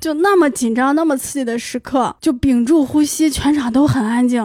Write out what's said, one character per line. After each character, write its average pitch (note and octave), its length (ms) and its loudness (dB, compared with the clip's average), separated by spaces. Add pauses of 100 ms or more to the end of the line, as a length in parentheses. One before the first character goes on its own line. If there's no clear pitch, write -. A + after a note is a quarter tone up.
就 D#4 140 -4
那 F#4+ 200 2
么 E4 140 4
紧 A#3 260 -2
张、 C4+ 220 2
那 E4 80 0
么 D4+ 140 0
刺 - 200 -10
激 C4 60 -4
的 A#3 140 -4
时 B3 200 -8
刻， A#3 400 -4
就 D#4+ 140 0
屏 B3 320 0
住 D4+ 200 4
呼 D4+ 180 0
吸， D4+ 260 0
全 C#4+ 260 0
场 B3 160 -2
都 C4+ 160 2
很 C4+ 160 0
安 A#3+ 240 0
静。 A#3+ 180 0